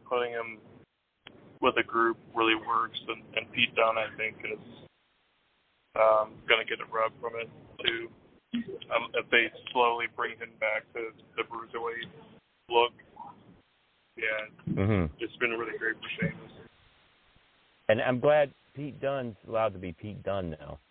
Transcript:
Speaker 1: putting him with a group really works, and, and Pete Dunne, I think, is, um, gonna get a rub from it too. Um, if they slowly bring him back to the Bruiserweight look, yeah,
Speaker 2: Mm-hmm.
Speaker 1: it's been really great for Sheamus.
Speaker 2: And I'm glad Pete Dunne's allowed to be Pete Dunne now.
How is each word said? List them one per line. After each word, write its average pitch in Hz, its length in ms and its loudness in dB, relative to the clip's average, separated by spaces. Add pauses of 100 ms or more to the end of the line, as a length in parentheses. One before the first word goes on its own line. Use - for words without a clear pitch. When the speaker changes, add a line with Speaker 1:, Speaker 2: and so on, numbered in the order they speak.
Speaker 1:
putting 120 220 0
him 113 260 -8 (1040)
with 127 160 4
a 117 60 4
group 117 340 2 (180)
really 113 200 6
works, 113 420 -2 (100)
and, 110 160 -8 (140)
and 113 160 -6
Pete 120 220 0
Dunne, 113 220 4
I 107 200 -4
think, 110 260 -6
is, 107 160 -8 (1400)
um, 110 380 4 (160)
gonna 113 160 4
get 113 160 -6
a 113 120 -14
rub 110 180 0 (100)
from 120 180 -8
it 113 100 -10 (360)
too. 117 240 -4 (840)
Um, 117 200 2
if 117 160 -2
they 117 220 4 (200)
slowly 117 340 2 (100)
bring 117 220 -4
him 113 120 -14 (100)
back 110 240 -2 (100)
to 113 160 -6 (280)
the 113 60 0
Bruiserweight 117 680 -8 (600)
look, 120 220 6 (1300)
yeah, 110 560 -4
Speaker 2:
Mm-hmm. 95 460 2
Speaker 1:
it's - 180 -6
been 120 140 2
really 113 260 -4
great 110 180 -2
for - 140 -12 (100)
Sheamus. - 320 -4 (1400)
Speaker 2:
And 110 120 4
I'm 123 180 0
glad 143 340 4 (220)
Pete 139 260 -10
Dunne's 135 340 -4 (120)
allowed 110 260 0
to 92 60 -12
be 90 140 -6
Pete 107 300 -12
Dunne 95 360 -4
now. - 200 -14 (120)